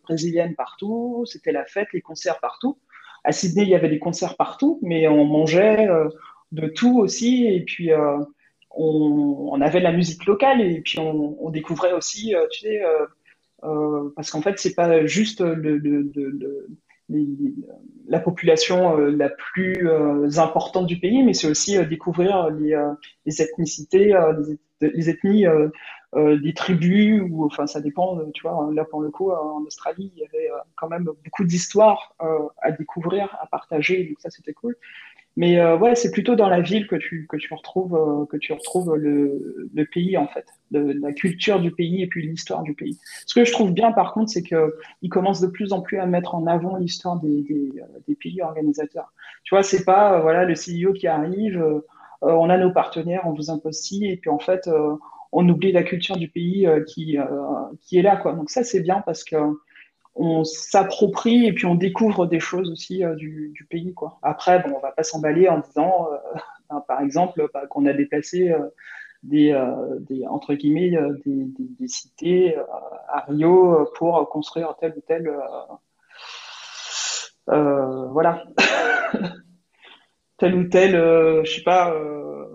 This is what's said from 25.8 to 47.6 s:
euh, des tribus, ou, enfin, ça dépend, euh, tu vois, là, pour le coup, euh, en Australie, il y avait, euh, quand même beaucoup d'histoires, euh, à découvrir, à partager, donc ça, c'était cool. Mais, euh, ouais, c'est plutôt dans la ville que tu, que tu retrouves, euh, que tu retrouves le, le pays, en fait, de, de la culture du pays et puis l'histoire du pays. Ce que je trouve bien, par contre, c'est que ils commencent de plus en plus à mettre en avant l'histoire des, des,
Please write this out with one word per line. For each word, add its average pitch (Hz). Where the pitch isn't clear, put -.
euh, 151
des 147
tribus, 190
ou, 156
enfin, 147
ça 147
dépend, 175
euh, 151
tu -
vois, 160
là, 156
pour 156
le 151
coup, 185
euh, 180
en 151
Australie, 170
il 165
y 151
avait, 156
euh, 147
quand 165
même 170
beaucoup 160
d'histoires, 196
euh, 160
à -
découvrir, 180
à 160
partager, 175
donc 151
ça, 170
c'était -
cool. 240
Mais, 175
euh, 165
ouais, 233
c'est -
plutôt 240
dans 208
la 180
ville 202
que 180
tu, 156
que 156
tu -
retrouves, 180
euh, 151
que 147
tu -
retrouves 170
le, 143
le 151
pays, 180
en 147
fait, -
de, 147
de 143
la 143
culture 185
du 170
pays 180
et 180
puis 170
l'histoire 165
du 151
pays. -
Ce -
que 240
je 233
trouve 202
bien, 220
par 190
contre, 220
c'est 175
que 160
ils 180
commencent 185
de 185
plus 196
en 180
plus 196
à 185
mettre 175
en 165
avant 175
l'histoire 175
des, 147
des, 143